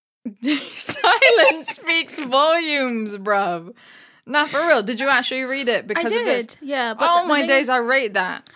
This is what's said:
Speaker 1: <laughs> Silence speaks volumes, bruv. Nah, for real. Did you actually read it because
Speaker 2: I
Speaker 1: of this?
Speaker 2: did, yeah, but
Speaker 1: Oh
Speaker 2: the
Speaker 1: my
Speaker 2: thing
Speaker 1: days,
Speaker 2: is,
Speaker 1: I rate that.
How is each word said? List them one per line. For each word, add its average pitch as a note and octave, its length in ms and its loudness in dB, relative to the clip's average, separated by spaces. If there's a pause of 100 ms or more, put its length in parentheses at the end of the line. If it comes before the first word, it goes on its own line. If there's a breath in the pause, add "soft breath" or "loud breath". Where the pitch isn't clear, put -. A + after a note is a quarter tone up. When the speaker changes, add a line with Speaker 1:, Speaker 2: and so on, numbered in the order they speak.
(260)
Speaker 1:
<laughs> G3+ 160 -14 (340)
Silence A#4 920 4
speaks E4 560 -4
volumes, C4 920 0
bruv. G3 580 -4 (520 loud breath)
Nah, C#4+ 200 0
for D4+ 200 -2
real. C#4+ 160 4
Did G#3+ 160 -4
you C4+ 100 -2
actually C4 360 0
read C4 240 -4
it G#3 180 0
because E4 260 -2
Speaker 2:
I A4 40 0
Speaker 1:
of A#4+ 80 -2
this? B3 220 0
Speaker 2:
did, - 160 -20
yeah, C4 320 -4
but C4+ 140 2
Speaker 1:
Oh F4 140 4
Speaker 2:
the F4+ 60 -4
Speaker 1:
my D4 120 2
Speaker 2:
thing - 80 0
Speaker 1:
days, C4+ 160 4
Speaker 2:
is, A#3 60 -4
Speaker 1:
I C4 80 2
rate A#3+ 360 0
that. F#3 420 -4